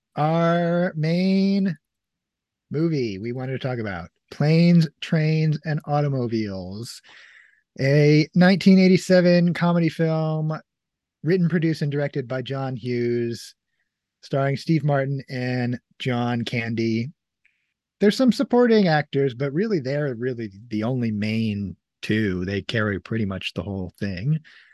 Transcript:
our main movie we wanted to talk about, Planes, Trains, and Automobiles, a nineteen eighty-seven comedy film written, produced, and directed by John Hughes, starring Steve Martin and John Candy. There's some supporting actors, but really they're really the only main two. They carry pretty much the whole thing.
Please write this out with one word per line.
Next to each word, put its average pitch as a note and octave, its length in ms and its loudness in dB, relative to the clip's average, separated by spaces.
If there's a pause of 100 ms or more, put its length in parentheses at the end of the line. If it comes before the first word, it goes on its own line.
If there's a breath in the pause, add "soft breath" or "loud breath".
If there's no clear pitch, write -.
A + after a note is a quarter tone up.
(160)
our E3+ 800 0
main F#3+ 840 0 (920)
movie C3+ 480 -2
we A#2 140 -8
wanted C3 200 -8
to B2+ 60 -6
talk B2+ 180 -4
about, F#2+ 320 -8 (220)
Planes, E3 560 4 (120)
Trains, D#3 640 0
and D#3 220 -4
Automobiles, A2+ 1160 -4 (800 loud breath)
a D3 540 4
nineteen F#3+ 460 6
eighty-seven F3 720 4
comedy E3+ 360 2
film D#3 680 -2 (640)
written, F3 240 2
produced, D#3+ 360 0
and D3 80 -2
directed C#3+ 360 -4
by C3 140 -6
John C3 340 -6
Hughes, A#2+ 800 -4 (680)
starring C#3 360 -2
Steve D#3+ 260 0
Martin C#3 460 -2
and B2 500 -4 (200)
John A#2+ 440 -2
Candy. A2+ 680 -4 (920)
There's D4+ 160 4
some C4 160 4
supporting A3+ 560 4
actors, C#3+ 440 0
but C3+ 200 -6
really G3+ 260 -2
they're C#3 360 -4
really A#2 360 -6 (160)
the G#2+ 160 -4
only A#2+ 280 -2
main G#2 680 -2 (240)
two. G#2 420 0
They G2 180 -4
carry G#2+ 380 -2
pretty A2+ 260 -4
much F#2+ 280 -8
the F#2 100 -6
whole F#2+ 340 -8
thing. G#2 420 -4 (340 soft breath)